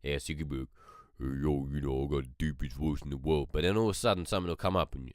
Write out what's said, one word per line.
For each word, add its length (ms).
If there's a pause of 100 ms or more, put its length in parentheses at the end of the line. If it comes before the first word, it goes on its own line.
Yes, 280
you 60
could 140
be 80
like, 100 (520)
Hey, 60 (160)
yo, 300
you 100
know, 240
I 100
got 80
the 60 (100)
deepest 360
voice 280
in 80
the 60
world. 340
But 120
then 140
all 120
of 60
a 20
sudden, 280
someone 240
will 60
come 200
up 200
and 200